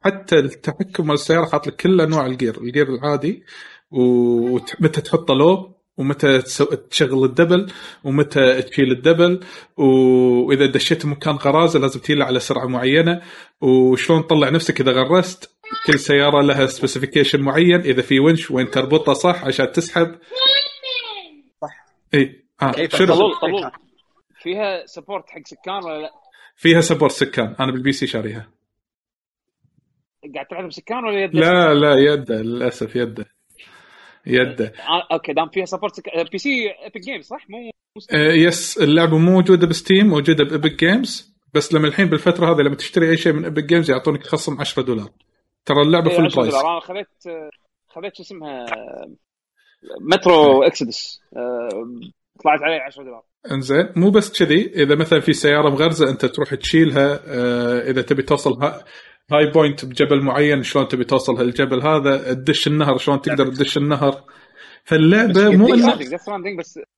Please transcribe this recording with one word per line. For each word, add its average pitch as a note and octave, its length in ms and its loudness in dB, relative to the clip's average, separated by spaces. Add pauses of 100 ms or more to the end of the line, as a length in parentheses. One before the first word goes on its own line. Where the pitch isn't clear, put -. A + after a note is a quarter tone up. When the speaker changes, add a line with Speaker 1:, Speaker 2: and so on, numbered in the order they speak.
Speaker 1:
حتى G3 340 0
التحكم D3+ 680 -6
مال D3 60 0
السيارة D#3+ 320 0
حاط D3+ 220 -4
لك C#3 80 -10
كل F3+ 260 2
أنواع D#3 240 0
الجير، B2+ 360 -6
الجير B2+ 260 -2
العادي، C#3 560 -4 (480)
وت-، B2 880 0
متى D#3 220 0
تحطه - 320 -2
لو، F3 440 0 (200)
ومتى C3+ 440 0
تسو-، - 340 -2 (140)
تشغل C3+ 360 0
الدبل، E3+ 460 0 (320)
ومتى C#3 580 0
تشيل C3 300 0
الدبل، E3 480 2 (380)
وإذا C3 880 4
دشيت D3+ 400 -2
مكان D3 300 -4
غرازة D#3 440 2
لازم C3+ 200 4
تيله C#3+ 260 0
على B2+ 140 -2
سرعة C3 260 -4
معينة، C#3+ 560 2 (400)
وشلون C3 640 4
تطلع D3 220 2
نفسك D#3+ 320 -2
إذا C3 100 2
غرست. C#3 680 -2 (280)
كل C#3 140 2
سيارة C#3+ 420 2
لها C#3 240 2
specification C#3 760 -2
معين، E3+ 380 2
إذا C3 220 0
في C3+ 180 2
ونش D#3+ 320 2
وين C3 200 -2
تربطه C#3 420 0
صح F3 320 0
عشان C3 260 -2
تسحب. E3+ 440 -2 (1500)
Speaker 2:
صح. - 240 -16 (280)
Speaker 1:
إي، C#3 320 -2 (160)
آه، C3+ 100 0
Speaker 2:
كيف D#3+ 240 -4
Speaker 1:
شنو؟ F#3 200 4
Speaker 3:
طلول، F#3 260 2
طلول. E3 300 -6 (720)
فيها F#3+ 440 -8
support F3+ 440 -16
حق E3 160 -20
سكان F#3 380 -12
ولا D#3 180 -10
لا؟ D#3 100 -12 (440)
Speaker 1:
فيها E3 260 4
support D3+ 300 0
سكان، A#2+ 480 -4
أنا C3+ 120 -2
بالبي B2+ 200 -4
سي C3+ 160 -4
شاريها. G#2+ 420 -10 (1900)
Speaker 3:
قاعد C#3 100 -14
تلعب F3+ 220 -14
بسكان A3+ 380 -12
ولا G3+ 180 -2
يد؟ E3 120 -6
Speaker 1:
لا، E3 380 4
لا، D3 220 4
يده، C3 460 2
للأسف A#2+ 540 -6
يده. A2+ 300 -6 (1000)
يده. B2 400 0
Speaker 3:
آه، E3 480 -6
أوكي، D#3+ 200 -6
دام D#3+ 160 -2
فيها F#3 160 -6
support F#3+ 300 -8
سك-، - 140 -16
آه، E3 220 -4
بي G3 60 -10
سي C#4+ 120 -6 (340)
إيبك G#3+ 140 -18
جيمز، A3 280 -14
صح؟ - 240 -18
مو، G#3 80 -18
مو A3+ 440 -20 (180)
Speaker 1:
آه، D#3 140 2
يس، E3+ 440 2
اللعبة D#3+ 400 2
مو E3+ 140 4
موجودة F3+ 360 4
بستيم، F#3+ 400 2
موجودة D3 360 2
بإيبك D3 360 -2
جيمز. G#3 580 -2 (160)
بس D3+ 200 -2
لما D3+ 140 2
الحين F#3+ 180 0
بالفترة E3+ 480 2
هذه D3 80 2
لما C#3 140 2
تشتري E3 340 0
أي E3 80 4
شيء D#3+ 160 0
من D3+ 100 -2
إيبك D#3 200 -4
جيمز D#3 280 0
يعطونك C#3 320 -2
خصم D3 360 -6
عشرة C#3 240 -4
دولار. A2 260 -4 (560)
ترى D3 160 2
اللعبة D#3+ 280 4
Speaker 3:
إيه، F3 60 0
Speaker 1:
فول E3 100 4
Speaker 3:
عشرة - 100 -2
Speaker 1:
price. A#2+ 180 0
Speaker 3:
دولار. C#3+ 180 0
أنا E3+ 80 -4
خذيت، F#3 480 -14
آه، D#3+ 220 -14 (380)
خذيت F#3+ 280 -16
شو F#3 80 -20
اسمها، D3 420 -14 (1400)
مترو D3+ 600 4
Speaker 1:
إيه. D#3 60 4
Speaker 3:
إكسودس، - 500 -10 (160)
آه، B2 340 -8 (720)
طلعت D3+ 180 0
عليه D#3 200 -4
عشرة C#3 220 -16
دولار. A#2+ 200 -20 (280)
Speaker 1:
إنزين، C#3 440 -2
مو F3+ 140 4
بس G3+ 340 0
كذي، D#3+ 320 0
إذا D3 200 2
مثلًا D#3+ 240 2
في D#3+ 140 0
سيارة D3 360 2
مغرزة D3+ 400 0
أنت C3+ 160 -4
تروح C3+ 300 -4
تشيلها، C#3+ 680 2
آه، B2 680 -2
إذا B2+ 100 -2
تبي C3+ 200 -2
توصل C#3 420 -2
ها-، - 220 -6 (460)
هاي D3+ 200 2
point D3 340 2
بجبل C#3 360 0
معين، C#3 420 0
شلون C3+ 240 -2
تبي B2+ 160 -4
توصل C3 320 0
هالجبل B2 460 -2
هذا، C#3 520 0
تدش C3 340 -2
النهر، D3 300 0
شلون C#3 240 -2
تقدر C3+ 260 -2
تدش C3 300 -4
النهر. C#3+ 460 -2 (600)
فاللعبة F#3+ 640 4
Speaker 3:
بس G3 60 4
Speaker 1:
مو G#3 120 6
Speaker 3:
Death B3+ 60 4
Speaker 1:
إنه A#3 180 4
Speaker 3:
Stranding، C3 180 -6
Death E3+ 140 -10
Stranding G3 360 -10
بس. D#3+ 200 -16 (180)